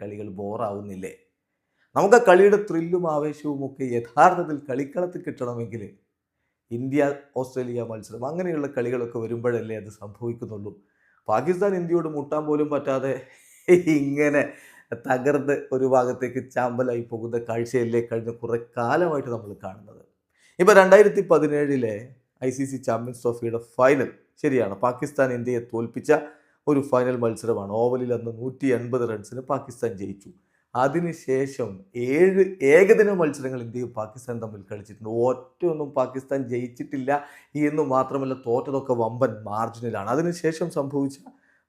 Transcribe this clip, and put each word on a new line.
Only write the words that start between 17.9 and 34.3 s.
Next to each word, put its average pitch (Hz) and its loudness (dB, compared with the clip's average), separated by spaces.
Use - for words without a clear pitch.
കഴിഞ്ഞ 113 -6
കുറെ 117 -4
കാലമായിട്ട് 139 -2
നമ്മൾ 104 -10
കാണുന്നത്. 101 -18
ഇപ്പൊ 185 8
രണ്ടായിരത്തി 196 8
പതിനേഴിലെ 139 0
ഐ 131 -2
സി 135 -4
സി 135 -8
ചാമ്പ്യൻസ് 120 -6
ട്രോഫിയുടെ 117 -4
ഫൈനൽ, 127 2
ശരിയാണ്, 120 0
പാകിസ്ഥാൻ 127 -2
ഇന്ത്യയെ 120 -2
തോൽപ്പിച്ച 117 -2
ഒരു 143 4
ഫൈനൽ 127 0
മത്സരമാണ്. 110 -2
ഓവലിൽ 123 0
അന്ന് 117 -6
നൂറ്റി 123 -8
എൺപത് 120 0
റൺസിന് 110 -10
പാകിസ്ഥാൻ 131 -6
ജയിച്ചു. 98 -12
അതിനുശേഷം 135 -2
ഏഴ് 185 2
ഏകദിന 196 8
മത്സരങ്ങൾ 135 -2
ഇന്ത്യയും 117 -8
പാകിസ്ഥാനും 117 -10